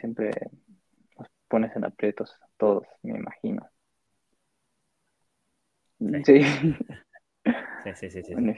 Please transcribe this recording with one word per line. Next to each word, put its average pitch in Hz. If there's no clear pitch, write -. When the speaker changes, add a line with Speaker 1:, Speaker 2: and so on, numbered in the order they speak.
Speaker 1:
siempre 113
nos 123
pones 110
en 107
aprietos -
a -
todos, 104
me 113
imagino. -
Speaker 2:
Sí. 147
Speaker 1:
Sí. 143
Speaker 2:
Sí, 101
sí, 95
sí, 92
sí, 90
Speaker 1:
Un 120
Speaker 2:
sí. 107